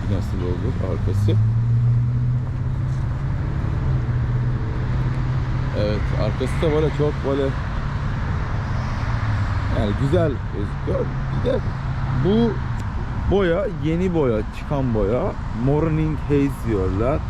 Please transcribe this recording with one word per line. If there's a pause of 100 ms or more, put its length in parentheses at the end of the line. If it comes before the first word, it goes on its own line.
(120)
Nasıl
olur
arkası? (4000)
Evet, (240)
arkası
da
böyle
çok (140)
böyle (2250)
yani (100)
güzel (240)
gözüküyor. (380)
Bir
de (680)
bu (800)
boya, (180)
yeni
boya, (160)
çıkan
boya. (320)
Morning (100)
Haze (180)
diyorlar.